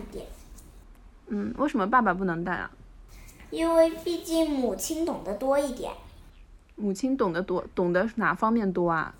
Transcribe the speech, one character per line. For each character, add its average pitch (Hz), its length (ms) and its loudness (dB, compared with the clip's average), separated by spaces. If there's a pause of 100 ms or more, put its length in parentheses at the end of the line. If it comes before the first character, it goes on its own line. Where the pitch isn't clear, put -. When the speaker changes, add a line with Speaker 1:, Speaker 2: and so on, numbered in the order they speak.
Speaker 1:
点。 - 160 -12 (1000)
Speaker 2:
嗯， 208 300 -4
为 277 100 2
什 285 100 0
么 190 80 2
爸 233 160 6
爸 196 120 4
不 190 100 -4
能 170 220 -2
带 180 80 -2
啊？ - 180 -6 (760)
Speaker 1:
因 330 260 0
为 330 160 8 (140)
毕 349 180 -4
竟 330 260 2
母 247 240 0
亲 320 320 -4
懂 302 200 -4
得 196 80 -4
多 269 260 2
一 285 140 0
点。 - 180 -10 (840)
Speaker 2:
母 202 180 -2
亲 262 240 0
懂 196 160 2
得 175 80 -2
多， 185 240 -2 (100)
懂 180 160 2
得 190 240 2
哪 175 180 2
方 220 200 2
面 208 180 2
多 175 180 2
啊？ 160 300 -2